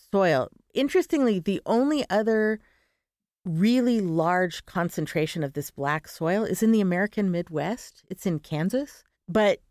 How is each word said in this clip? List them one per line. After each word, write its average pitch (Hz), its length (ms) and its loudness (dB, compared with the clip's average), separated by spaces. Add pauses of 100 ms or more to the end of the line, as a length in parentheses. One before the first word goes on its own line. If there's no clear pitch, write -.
(120)
soil. 170 380 2 (240)
Interestingly, 269 640 2
the 185 260 -2
only 269 440 0
other 214 500 0 (880)
really 226 560 2
large 175 640 0
concentration 165 800 -4
of 139 100 -6
this 143 160 -8
black 147 380 -4
soil 185 360 -2
is 185 200 -2
in 220 80 4
the 214 100 4
American 190 480 0
Midwest. 170 800 -6
It's - 160 -10
in 165 140 -2
Kansas. 202 640 -4 (240)
But 208 420 2